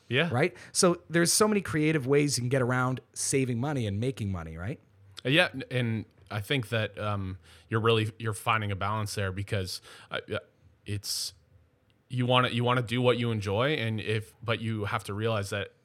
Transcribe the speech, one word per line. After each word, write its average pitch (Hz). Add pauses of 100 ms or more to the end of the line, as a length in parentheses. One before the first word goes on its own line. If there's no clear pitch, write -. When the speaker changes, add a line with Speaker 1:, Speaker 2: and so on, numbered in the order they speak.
Speaker 1:
Yeah. 143
Speaker 2:
Right? 147 (180)
So 175 (120)
there's 170
so 214
many 214
creative 156
ways 143
you 117
can 123
get 135
around 127 (140)
saving 127
money 135
and 98
making 117
money, 80
right? 98 (460)
Speaker 1:
Uh, 127
yeah, 165
n-, 131
and 117 (260)
I 104
think 131
that, 107
um, 98 (320)
you're 113
really, 110
you're 113
finding 110
a 98
balance 101
there 98
because, 98 (300)
uh, - (160)
uh, - (460)
it's, - (760)
you 123
wanna, 123
you 120
wanna 123
do 117
what 123
you 120
enjoy, 107
and 110
if, 107
but 113
you 110
have 107
to 101
realize 107
that 101 (140)